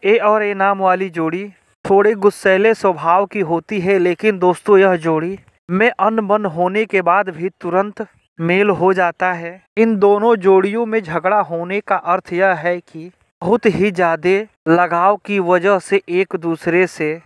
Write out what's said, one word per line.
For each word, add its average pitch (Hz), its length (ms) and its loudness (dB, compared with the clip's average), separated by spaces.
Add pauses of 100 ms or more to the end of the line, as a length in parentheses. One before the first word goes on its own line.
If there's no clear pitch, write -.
ए 202 140 2
और 214 260 0
ए 202 100 -4
नाम 196 260 0
वाली 185 300 0
जोड़ी 165 340 -4 (420)
थोड़े 202 300 2
गुस्सैले 202 580 2
स्वभाव 175 520 0
की - 140 -10
होती 170 400 -4
है, 190 200 0
लेकिन 180 400 0
दोस्तों, 180 380 2
यह 190 180 4
जोड़ी 165 420 -2 (320)
में 196 200 2
अनबन 214 560 -2
होने 185 400 -2
के 196 160 -2
बाद 185 280 0
भी 170 200 -8 (120)
तुरंत 196 440 -4 (340)
मेल 180 300 0
हो 180 240 2
जाता 180 400 -2
है। 170 180 -12 (260)
इन 226 180 2
दोनों 202 400 4
जोड़ियों 196 500 2
में 220 160 -2
झगड़ा 175 380 -2
होने 175 400 -6
का - 160 -4
अर्थ 180 380 -4
यह 185 220 2
है 175 240 -4
कि 170 300 -20 (320)
बहुत 202 240 0
ही 196 260 0
ज्यादा 175 460 0 (300)
लगाव 175 480 2
की 202 240 -4
वजह 180 400 2
से 196 300 -2
एक 180 260 -2
दूसरे 170 520 -2
से 156 240 -6 (140)